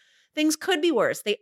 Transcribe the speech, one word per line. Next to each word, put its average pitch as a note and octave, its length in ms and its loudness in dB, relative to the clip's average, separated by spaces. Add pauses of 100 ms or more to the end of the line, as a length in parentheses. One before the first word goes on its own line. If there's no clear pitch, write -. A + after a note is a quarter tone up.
(360)
Things D4+ 200 0
could - 280 -2
be E4+ 80 2
worse. F3 320 0
They G#3 180 -2